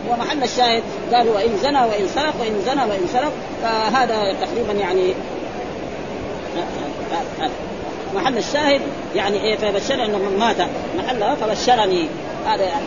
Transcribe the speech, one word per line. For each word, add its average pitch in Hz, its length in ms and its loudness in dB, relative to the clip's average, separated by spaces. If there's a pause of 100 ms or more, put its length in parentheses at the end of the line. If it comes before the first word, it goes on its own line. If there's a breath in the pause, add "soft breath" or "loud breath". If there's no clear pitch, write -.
ومحل 240 340 0
الشاهد 233 400 2 (300)
قالوا: 233 220 6
"وإن 208 220 2
زنى 269 220 2
وإن 208 360 2
سرق"، 302 240 2
وإن 220 260 0
زنى 269 160 2
وإن 196 320 0
سرق، 269 180 2 (320)
فهذا 220 760 2
تقريبا 208 320 -2
يعني 185 400 2 (3000)
محل 349 220 0
الشاهد 277 440 2 (340)
يعني 202 280 0
إيه؟ 214 140 2
فبشر 214 480 0
أنه 208 120 0
من 196 220 0
مات 220 160 4 (420)
محله 240 380 0
فبشرني. 214 720 4 (400)
هذا 208 160 2
يعني، 185 240 0